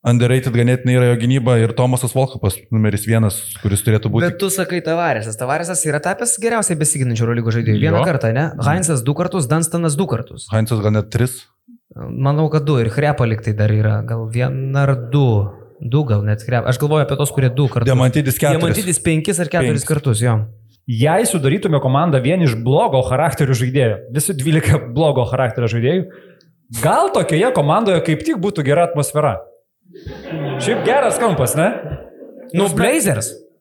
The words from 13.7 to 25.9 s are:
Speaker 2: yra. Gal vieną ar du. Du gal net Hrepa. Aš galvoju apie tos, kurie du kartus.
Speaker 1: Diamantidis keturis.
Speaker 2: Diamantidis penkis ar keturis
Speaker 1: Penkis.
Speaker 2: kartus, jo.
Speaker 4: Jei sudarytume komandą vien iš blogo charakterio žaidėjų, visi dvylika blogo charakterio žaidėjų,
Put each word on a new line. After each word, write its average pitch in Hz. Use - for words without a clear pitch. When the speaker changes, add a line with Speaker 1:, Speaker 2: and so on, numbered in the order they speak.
Speaker 2:
yra. 107
Gal 113
vieną 135
ar 135
du. 139
Du 135
gal 104
net 107
Hrepa. 120
Aš 123
galvoju 147
apie 147
tos, 143
kurie 131
du 135
kartus. -
Speaker 1:
Diamantidis 131
keturis. 143
Speaker 2:
Diamantidis 180
penkis 160
ar 156
keturis 120
Speaker 1:
Penkis. -
Speaker 2:
kartus, 135
jo. 120
Speaker 4:
Jei 151
sudarytume 160
komandą 139
vien 170
iš 117
blogo 131
charakterio 135
žaidėjų, 127
visi 151
dvylika 151
blogo 135
charakterio 120
žaidėjų, 135